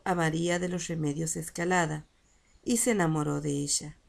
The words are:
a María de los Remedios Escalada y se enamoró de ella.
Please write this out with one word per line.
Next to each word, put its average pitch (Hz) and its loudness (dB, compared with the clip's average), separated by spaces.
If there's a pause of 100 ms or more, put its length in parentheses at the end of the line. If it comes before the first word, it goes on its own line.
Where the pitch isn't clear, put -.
a 190 2
María 170 2
de 180 -2
los 175 -4
Remedios 160 -2
Escalada 170 -2 (560)
y 240 2
se 240 2
enamoró 156 2
de 151 -4
ella. 143 -2 (120)